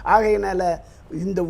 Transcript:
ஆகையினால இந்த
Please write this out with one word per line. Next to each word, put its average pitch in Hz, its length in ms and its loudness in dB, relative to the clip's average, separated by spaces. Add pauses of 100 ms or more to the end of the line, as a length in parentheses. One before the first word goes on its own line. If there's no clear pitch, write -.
ஆகையினால 202 560 2 (480)
இந்த 180 400 -4